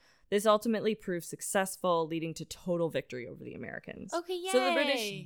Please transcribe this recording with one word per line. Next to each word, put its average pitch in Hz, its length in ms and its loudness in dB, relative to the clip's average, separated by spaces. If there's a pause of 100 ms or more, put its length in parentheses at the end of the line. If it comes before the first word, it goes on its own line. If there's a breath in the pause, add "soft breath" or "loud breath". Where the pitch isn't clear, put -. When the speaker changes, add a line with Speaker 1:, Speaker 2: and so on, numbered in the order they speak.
(320 soft breath)
Speaker 1:
This 208 160 4
ultimately 214 480 4
proved 175 300 -4
successful, 185 840 0
leading 160 280 -2
to 160 100 -8
total 170 440 -2
victory 127 380 -6
over - 160 -12
the 120 100 -10
Americans. - 600 -10
Speaker 2:
Okay, 349 280 -4 (100)
Speaker 1:
So - 140 6
the 359 80 4
British 294 280 2
Speaker 2:
yay. 202 240 -4